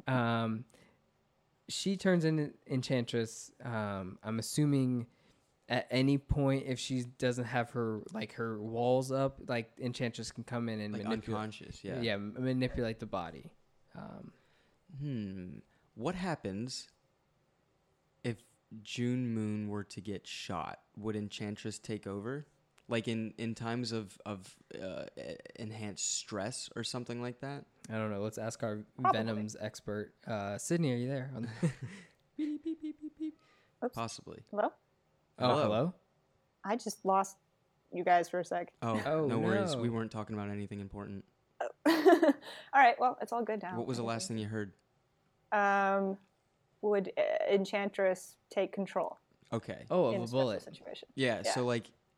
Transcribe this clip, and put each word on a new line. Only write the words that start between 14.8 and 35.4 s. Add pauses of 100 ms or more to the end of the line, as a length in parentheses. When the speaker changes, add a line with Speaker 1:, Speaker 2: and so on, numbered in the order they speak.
Speaker 2:
Hmm. (480)
What
happens (1400)
if (460)
June
Moon
were
to
get
shot? (180)
Would
Enchantress
take
over? (440)
Like,
in,
in
times
of,
of, (220)
uh, (120)
e-, (200)
enhanced
stress
or
something
like
that? (260)
Speaker 1:
I
don't
know.
Let's
ask
our (220)
Speaker 3:
Probably.
Speaker 1:
Venoms
expert. (160)
Uh,
Sydney,
are
you
there?
On
Speaker 2:
<laughs> (720)
Beep,
beep,
beep,
beep,
beep. (520)
Speaker 3:
Oops.
Speaker 2:
Possibly. (120)
Speaker 3:
Hello? (640)
Speaker 1:
Oh,